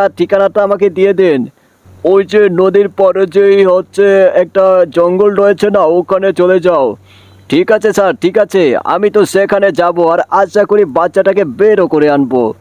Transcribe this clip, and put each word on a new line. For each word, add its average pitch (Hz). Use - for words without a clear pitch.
ঠিকানাটা 196
আমাকে 202
দিয়ে 196
দেন। 151
ওই 196
যে 208
নদীর 190
পাড়ে 190
যেই 196
হচ্ছে 185
একটা 190
জঙ্গল 185
রয়েছে 202
না, 196
ওখানে 190
চলে 180
যাও। 151
ঠিক 170
আছে 214
স্যার, 190
ঠিক 185
আছে, 190
আমি 196
তো 208
সেখানে 196
যাব, 175
আর 175
আশা 202
করি 208
বাচ্চাটাকে 185
বেরও 202
করে 151
আনবো। 127